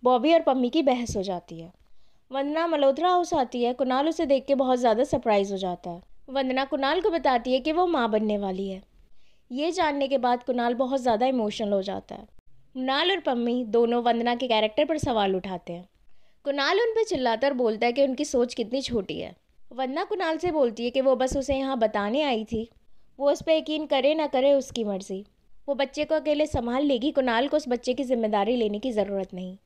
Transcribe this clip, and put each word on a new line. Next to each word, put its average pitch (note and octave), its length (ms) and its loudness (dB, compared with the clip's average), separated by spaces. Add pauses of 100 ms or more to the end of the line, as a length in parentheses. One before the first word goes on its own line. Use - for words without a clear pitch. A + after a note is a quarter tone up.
बॉबी B3+ 300 4
और E4 80 6
पम्मी C4 280 2
की D#4 120 0
बहस B3 360 0
हो G3 60 -2
जाती F3+ 360 -8
है। E3 120 -16 (600)
वंदना D4 360 -2
मल्होत्रा D4 420 2
हाउस F4+ 240 2
आती B3 300 0
है। A#3+ 100 0
कुणाल C4 360 0
उसे E4 160 -2
देख C4+ 200 2
के C#4 100 2
बहुत B3+ 240 2
ज़्यादा A#3+ 240 4
सरप्राइज G#3+ 480 0
हो G3 60 -4
जाता F#3 320 -6
है। F3 120 -12 (280)
वंदना C4 360 -2
कुणाल C#4 360 0
को A4 80 2
बताती B3+ 440 0
है C4 60 4
कि C#4+ 120 -2
वो F4 160 2
माँ C4+ 220 0
बनने G#3+ 280 0
वाली G3 320 -4
है। F#3+ 120 -10 (680)
ये D4 200 -2
जानने D4 360 0
के C4+ 100 0
बाद B3 260 0
कुणाल A#3+ 300 0
बहुत B3+ 280 -2
ज़्यादा A#3+ 240 2
इमोशनल A3 480 -2
हो G3 80 2
जाता F#3+ 340 -8
है। G#3 100 -16 (480)
कुणाल C4+ 380 0
और F#4+ 80 0
पम्मी B3 440 0
दोनों A#3 400 2
वंदना A#3 320 2
के B3 120 -4
कैरेक्टर A3 380 2
पर D#4 120 -2
सवाल G#3 380 2
उठाते F3+ 380 -6
हैं। F3+ 140 -14 (560)
कुणाल C#4+ 360 0
उन A#4 120 2
पे A4 120 2
चिल्लाता B3+ 440 0
और C#4+ 60 2
बोलता A#3 320 0
है A#3+ 80 2
कि C#4 100 4
उनकी C4+ 220 0
सोच B3 280 0
कितनी A#3+ 280 -4
छोटी F#3 380 -4
है। - 140 -10 (400)
वंदना C4 300 -4
कुणाल F4+ 340 -2
से F4 140 -2
बोलती A#3+ 320 0
है A#3+ 60 0
कि C4 120 0
वो C4 140 4
बस C4 220 0
उसे C4+ 200 -2
यहाँ C4+ 220 -2
बताने G#3+ 420 0
आई A#3+ 240 0
थी, A3+ 240 -6 (500)
वो C#4 120 2
उस D4+ 100 0
पर E4 100 0
यकीन D#4 340 0
करे C#4 300 2
ना D#4 120 0
करे C#4 260 4
उसकी B3+ 300 0
मर्ज़ी, G3 420 -6 (420)
वो C#4+ 80 -2
बच्चे C#4 300 -2
को D#4 100 0
अकेले D4+ 300 2
संभाल C4 380 -2
लेगी, C#4 280 2
कुणाल B3+ 360 0
को D4+ 100 0
उस D4 100 -2
बच्चे B3 260 -2
की C4 100 -4
जिम्मेदारी A3 520 0
लेने G#3+ 240 -2
की G#3+ 120 -4
ज़रूरत G3 420 -2
नहीं। F#3 320 -12